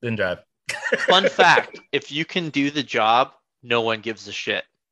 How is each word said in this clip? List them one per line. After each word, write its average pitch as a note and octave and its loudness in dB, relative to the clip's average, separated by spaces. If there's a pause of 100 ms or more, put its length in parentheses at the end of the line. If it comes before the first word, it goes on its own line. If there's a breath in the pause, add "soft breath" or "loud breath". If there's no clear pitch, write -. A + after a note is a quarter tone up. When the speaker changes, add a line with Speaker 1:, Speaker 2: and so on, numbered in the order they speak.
Speaker 1:
didn't A2+ -4
jive. F2+ -2 (260)
<laughs> - -4
Speaker 2:
Fun F#3 4
fact, - 4 (100)
if C#3+ -6
you D#3 -4
can E3+ -6
do C#3+ 0
the D3 -4
job, A#2 2 (300)
no A#2 0
one A2+ -2
gives G2+ -8
a G2+ -12
shit. G2 -6 (280)